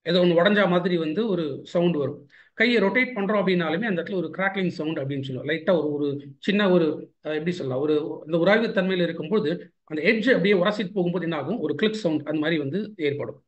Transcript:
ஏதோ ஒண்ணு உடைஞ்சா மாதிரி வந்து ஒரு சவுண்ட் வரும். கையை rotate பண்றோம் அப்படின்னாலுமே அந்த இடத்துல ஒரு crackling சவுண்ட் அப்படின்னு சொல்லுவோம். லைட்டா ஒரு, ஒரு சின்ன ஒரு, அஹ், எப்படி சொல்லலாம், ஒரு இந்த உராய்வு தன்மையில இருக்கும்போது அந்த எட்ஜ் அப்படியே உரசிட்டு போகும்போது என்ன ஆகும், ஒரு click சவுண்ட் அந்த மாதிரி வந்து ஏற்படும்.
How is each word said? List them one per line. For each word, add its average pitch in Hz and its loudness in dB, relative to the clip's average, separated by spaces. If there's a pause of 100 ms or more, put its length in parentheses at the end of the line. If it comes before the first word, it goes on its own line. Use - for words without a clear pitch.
ஏதோ 175 2
ஒண்ணு 175 4
உடைஞ்சா 196 4
மாதிரி 180 2
வந்து 165 -2
ஒரு 156 -2
சவுண்ட் 175 0
வரும். 139 -4 (240)
கையை 233 2
rotate 247 0
பண்றோம் 202 0
அப்படின்னாலுமே 175 0
அந்த 175 -2
இடத்துல 202 -8
ஒரு 165 -4
crackling 190 -2
சவுண்ட் 160 -4
அப்படின்னு 135 -4
சொல்லுவோம். 131 -8
லைட்டா 160 0
ஒரு, 151 0
ஒரு 143 -4 (120)
சின்ன 202 2
ஒரு, 170 2 (100)
அஹ், 147 -6
எப்படி 156 -2
சொல்லலாம், 135 -4
ஒரு 151 0
இந்த 160 -2
உராய்வு 208 4
தன்மையில 185 0
இருக்கும்போது 170 -2 (100)
அந்த 151 -6
எட்ஜ் 220 4
அப்படியே 196 4
உரசிட்டு 185 0
போகும்போது 175 -2
என்ன 165 -2
ஆகும், 151 -4
ஒரு 151 -2
click 214 0
சவுண்ட் 151 -2
அந்த 156 -2
மாதிரி 156 0
வந்து 175 -4
ஏற்படும். 135 -4